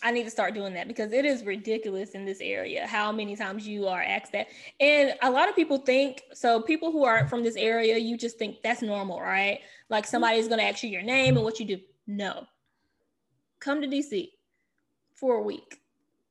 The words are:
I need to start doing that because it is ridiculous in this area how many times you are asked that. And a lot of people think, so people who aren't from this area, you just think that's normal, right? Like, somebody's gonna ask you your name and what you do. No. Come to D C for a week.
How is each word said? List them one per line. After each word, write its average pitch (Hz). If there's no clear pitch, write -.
I 233
need 240
to 220
start 208
doing 196
that 175
because 214
it 269
is 247
ridiculous 208
in 196
this 196
area -
how 214
many 208
times 208
you 208
are 180
asked 196
that. 202
And 285
a 254
lot 311
of 392
people 311
think, 262
so 233
people 320
who 294
aren't 226
from 240
this 226
area, 226
you 233
just 233
think 214
that's 240
normal, 196
right? 190
Like, 214
somebody's 226
gonna 220
ask 202
you 226
your 180
name 254
and 220
what 220
you 220
do. 190
No. 202
Come 285
to 285
D 277
C 202
for 254
a 214
week. -